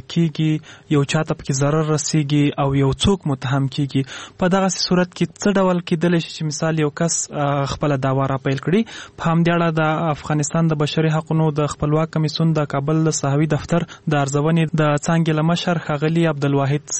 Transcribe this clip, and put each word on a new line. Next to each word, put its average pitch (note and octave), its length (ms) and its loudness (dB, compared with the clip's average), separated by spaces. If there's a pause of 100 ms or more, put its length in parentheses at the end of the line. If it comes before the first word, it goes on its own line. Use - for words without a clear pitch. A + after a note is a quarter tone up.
(120)
کیږي، D#3+ 400 0 (440)
یو C#3+ 80 4
چاته D#3 360 -2
پکې - 220 -6
ضرر D3+ 320 0
رسیږي D3 520 0 (160)
او C#3 200 0
یو C3+ 100 4
څوک G3 400 0
متهم C3+ 360 -2
کیږي، C3+ 340 -2 (360)
په F#3 160 0
دغسې F#3+ 260 0 (100)
صورت F3+ 280 2
کې F3 80 0 (160)
څه G3+ 160 2
ډول F#3 320 2
کیدلی F3 300 2
شي - 160 -6
چې D#3 160 -4
مثال D#3+ 280 -2
یو D3 120 2 (100)
کس، E3 160 0 (140)
آه، C#3+ 420 0
خپله D3 320 0
دعوه C3+ 280 0
را C3+ 120 -2
پیل C3+ 200 0
کړي؟ F3+ 160 2 (360)
په - 140 -12
همدې E3 260 4
اړه E3+ 120 2 (120)
د - 0 - (320)
افغانستان D3+ 540 0
د D3+ 160 0
بشري D#3+ 340 0
حقونو D#3+ 320 0 (120)
د D3 120 -2
خپلواک D#3 460 0
کمیسیون D#3+ 340 0
د D#3 220 0
کابل D#3 340 0
د D3+ 120 -2
ساحوي D3 340 0
دفتر E3+ 340 -2 (160)
د D#3 160 0
ارزونې D3 480 2
د D3+ 320 2
څانګې E3 320 0
له D#3 180 0
مشر F3 380 -2
ښاغلي D#3+ 400 0
عبدالواحد C#3 720 0